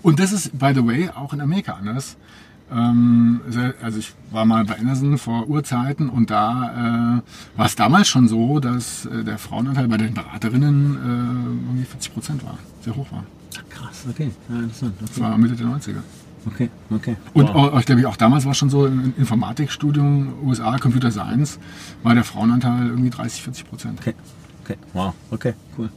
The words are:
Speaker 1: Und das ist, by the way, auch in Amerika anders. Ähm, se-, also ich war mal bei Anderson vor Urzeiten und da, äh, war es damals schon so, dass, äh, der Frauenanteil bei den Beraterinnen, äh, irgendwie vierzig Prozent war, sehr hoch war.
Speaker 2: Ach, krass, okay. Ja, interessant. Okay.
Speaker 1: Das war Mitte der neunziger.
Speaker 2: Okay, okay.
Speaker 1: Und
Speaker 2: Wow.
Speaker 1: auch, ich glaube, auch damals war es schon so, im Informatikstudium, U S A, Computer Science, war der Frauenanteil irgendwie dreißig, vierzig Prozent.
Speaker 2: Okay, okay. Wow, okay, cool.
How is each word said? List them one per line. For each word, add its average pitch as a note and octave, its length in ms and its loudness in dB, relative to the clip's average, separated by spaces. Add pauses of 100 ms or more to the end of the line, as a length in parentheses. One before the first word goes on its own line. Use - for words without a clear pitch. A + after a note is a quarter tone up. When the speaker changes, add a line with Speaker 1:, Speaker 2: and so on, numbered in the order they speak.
Speaker 1:
Und D#3 180 6
das F#3+ 120 4
ist, F#3+ 260 -4
by C#3 160 2
the C3 100 4
way, C#3 320 0
auch C#3 180 -10
in C#3+ 60 -6
Amerika D#3+ 340 -2
anders. G#2+ 440 -8 (560)
Ähm, A#2+ 720 4
se-, B2 360 -2
also A2 160 -6
ich - 120 -10 (200)
war A2 120 -2
mal A2+ 220 4
bei G2+ 140 -6
Anderson C3+ 400 0
vor A#2 280 -4
Urzeiten C#3+ 600 -2
und A2+ 220 0
da, A#2+ 880 0
äh, - 360 -16
war - 100 4
es - 80 0
damals D3+ 320 6
schon B2+ 200 6
so, A#2 320 2
dass, B2 460 -4
äh, A2+ 180 -6
der G#2+ 140 -6
Frauenanteil B2+ 500 -2
bei A2+ 100 2
den A2 180 0
Beraterinnen, C#3 800 2
äh, A#2+ 760 -4
irgendwie B2+ 160 -4
vierzig - 260 -14
Prozent C#3+ 320 -8
war, - 140 -12 (240)
sehr A#2 140 -6
hoch C#3 160 -8
war. - 120 -10 (340)
Speaker 2:
Ach, - 120 -18
krass, - 400 -16
okay. C3 220 -6 (180)
Ja, A#2+ 60 -6
interessant. A#2 420 -6
Okay. G#2+ 100 -10
Speaker 1:
Das - 140 -10
war A2 160 0
Mitte A#2 180 6
der A#2 120 -4
neunziger. G#2 360 -6 (440)
Speaker 2:
Okay, A#2 220 -2 (200)
okay. A2 260 -4 (180)
Speaker 1:
Und C#3+ 160 8
Speaker 2:
Wow. C#3+ 240 4
Speaker 1:
auch, C3 60 4
ich - 60 2
glaube, B2+ 240 4
auch G2+ 80 -8
damals C3 280 4
war C#3 80 0
es - 40 0
schon C3+ 140 2
so, C#3 160 4
im C3 280 0
Informatikstudium, C#3 1160 0 (100)
U C3 80 0
S A#2+ 80 -2
A, B2+ 200 -2
Computer B2 320 2
Science, G#2 480 -2 (420)
war A#2 140 2
der A#2+ 80 2
Frauenanteil A#2+ 640 0
irgendwie B2 240 0
dreißig, - 320 -10
vierzig - 260 -14
Prozent. A2 300 -12
Speaker 2:
Okay, - 160 -6 (480)
okay. - 140 -12 (160)
Wow, F#2 200 -4 (160)
okay, A#2 240 -4 (240)
cool. A2+ 200 -6